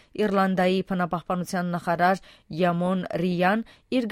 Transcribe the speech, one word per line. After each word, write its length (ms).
Իռլանդայի 640
բնապահպանության 840
նախարար 460
Յամոն 460
Ռիան 440
իր 200